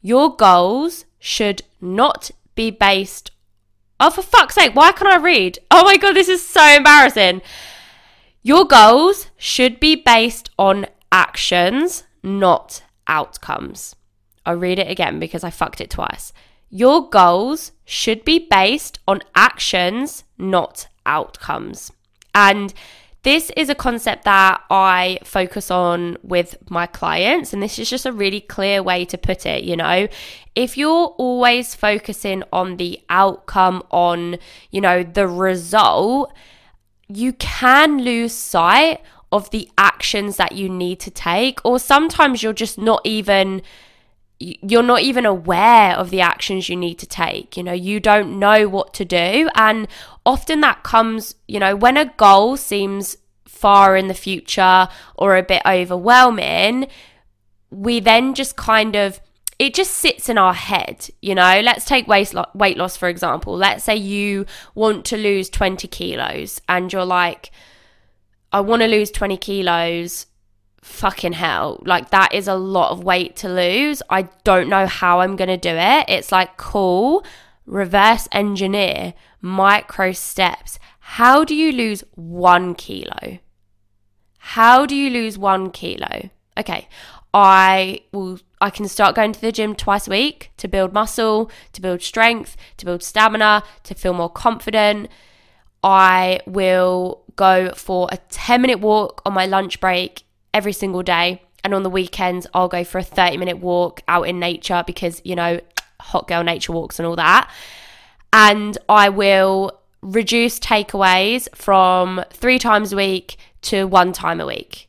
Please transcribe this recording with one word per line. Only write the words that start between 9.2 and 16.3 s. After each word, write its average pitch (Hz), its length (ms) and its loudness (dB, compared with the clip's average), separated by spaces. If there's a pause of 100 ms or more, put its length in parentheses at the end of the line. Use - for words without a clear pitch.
should 254 460 -2
be 311 160 4
based 233 600 2
on 196 280 2 (260)
actions, 185 920 0 (180)
not 190 580 0 (260)
outcomes. - 880 -8 (500)
I'll 170 100 -4
read 180 240 -4
it 190 100 -4
again 180 300 -4
because 165 240 -10
I 175 60 -8
fucked - 320 -8
it - 80 -14
twice. - 420 -10 (380)